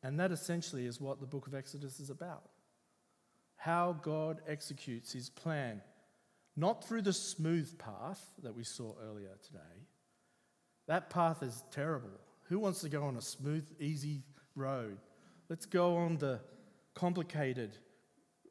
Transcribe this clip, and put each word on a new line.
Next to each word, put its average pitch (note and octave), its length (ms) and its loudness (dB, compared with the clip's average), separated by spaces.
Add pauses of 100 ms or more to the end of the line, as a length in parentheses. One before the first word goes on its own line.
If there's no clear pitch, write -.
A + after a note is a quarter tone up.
And C#3 180 0
that F#3 120 6
essentially D#3+ 540 0
is A#2+ 160 -4
what C#3 180 -2
the C#3 60 -8
book C3+ 220 -6
of C3 60 -8
Exodus C3+ 460 -8
is C#3+ 100 -10
about. E3+ 420 -10 (1040)
How E3+ 440 2
God D#3 460 0
executes C#3 640 -6
his B2+ 180 -6
plan, C3 520 -2 (760)
not F3+ 300 4
through A3+ 160 0
the G3 100 4
smooth E3 680 2
path A2+ 460 -8 (180)
that A#2 140 -8
we A#2 80 -8
saw A#2 300 -6 (100)
earlier G#2 420 -10
today. F2 400 -18 (1000)
That D#3+ 220 4
path E3 340 4
is A#2 260 -6
terrible. C3+ 480 -2 (260)
Who F#3 160 0
wants F#3+ 200 2
to E3 80 -4
go D3 160 0
on C3+ 140 2
a A2+ 40 -4
smooth, D3 460 -2 (100)
easy D3 460 0 (320)
road? C3 420 0 (520)
Let's E3 160 -4
go F3 320 6
on E3 200 4
the C3 220 2 (540)
complicated, D3+ 840 2 (720)